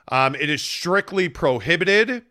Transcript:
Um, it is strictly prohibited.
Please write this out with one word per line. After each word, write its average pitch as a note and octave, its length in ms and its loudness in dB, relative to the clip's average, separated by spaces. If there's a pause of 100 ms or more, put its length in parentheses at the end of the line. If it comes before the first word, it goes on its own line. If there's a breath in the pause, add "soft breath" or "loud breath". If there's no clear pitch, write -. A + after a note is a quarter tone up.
(120)
Um, C3+ 240 2
it D3 140 -2
is D3 120 -2
strictly F#3+ 680 -2
prohibited. F3 1000 0